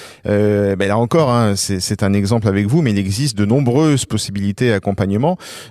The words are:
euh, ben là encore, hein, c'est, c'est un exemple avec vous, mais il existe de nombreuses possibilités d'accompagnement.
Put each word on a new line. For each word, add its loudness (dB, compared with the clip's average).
euh, 2
ben -2
là 0
encore, 2
hein, 2
c'est, -2
c'est -4
un 2
exemple 0
avec 2
vous, 2
mais 2
il 0
existe -2
de 2
nombreuses 2
possibilités -2
d'accompagnement. 0